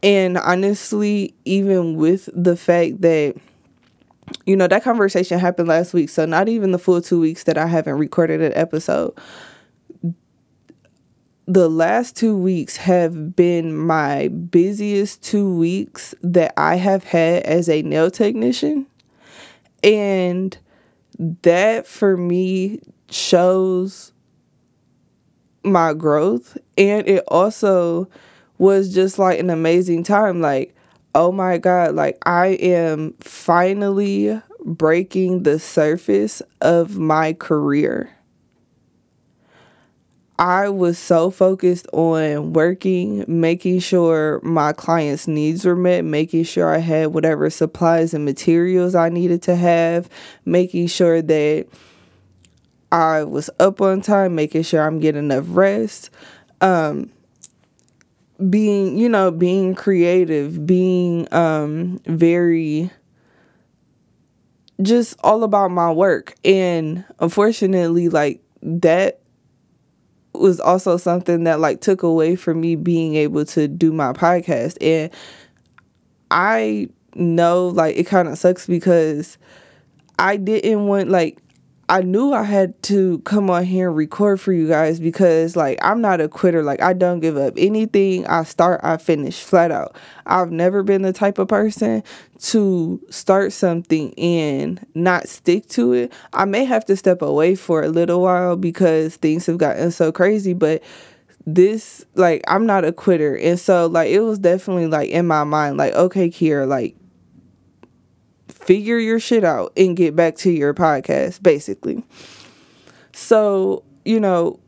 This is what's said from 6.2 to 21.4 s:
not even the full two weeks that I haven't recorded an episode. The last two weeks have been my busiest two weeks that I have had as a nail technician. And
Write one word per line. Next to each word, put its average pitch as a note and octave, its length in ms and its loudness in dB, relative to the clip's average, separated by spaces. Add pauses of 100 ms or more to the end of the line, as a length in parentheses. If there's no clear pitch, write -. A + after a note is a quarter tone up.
not E3+ 220 0
even G#3+ 220 -2
the F3+ 80 0
full F3+ 220 2
two F3 180 -2
weeks D#3+ 260 -4
that D#3+ 140 0
I D#3+ 80 -2
haven't D#3 320 -2
recorded D#3+ 420 0
an D#3+ 140 0
episode. - 640 -4 (2250)
The F3+ 220 4
last F3 460 0
two A3 220 0
weeks F#3 400 -2
have E3+ 580 0
been E3+ 420 2
my D3+ 520 -2
busiest G3 920 -2
two G3 340 -2
weeks E3+ 680 -4
that F3 340 2
I D#3+ 200 2
have F#3+ 260 0
had E3+ 420 0
as E3+ 240 0
a D#3 140 0
nail D#3 280 0
technician. B3 760 -2 (960)
And F#3+ 720 0 (840)